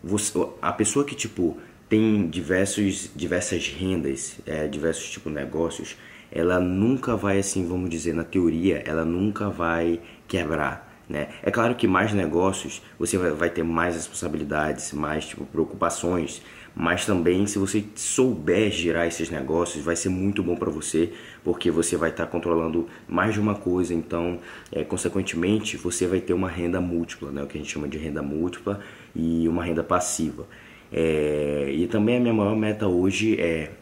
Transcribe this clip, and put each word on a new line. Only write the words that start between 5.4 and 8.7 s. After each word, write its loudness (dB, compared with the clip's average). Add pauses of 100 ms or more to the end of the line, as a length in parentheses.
ela 2
nunca 2
vai, 2
assim, 0
vamos -2
dizer, -2
na 0
teoria, 2